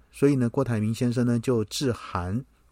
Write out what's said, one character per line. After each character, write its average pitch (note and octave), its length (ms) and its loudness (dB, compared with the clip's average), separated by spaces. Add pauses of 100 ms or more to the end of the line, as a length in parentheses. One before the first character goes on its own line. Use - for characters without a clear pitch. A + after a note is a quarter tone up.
(140)
所 C#3+ 160 4
以 D3 60 4
呢， B2 140 2
郭 C3+ 140 0
台 A#2+ 160 -2
铭 A2 160 0
先 B2 160 0
生 A#2+ 160 0
呢 A#2+ 100 2
就 A#2 280 0
致 C3+ 260 -2
函 G2 540 -6 (260)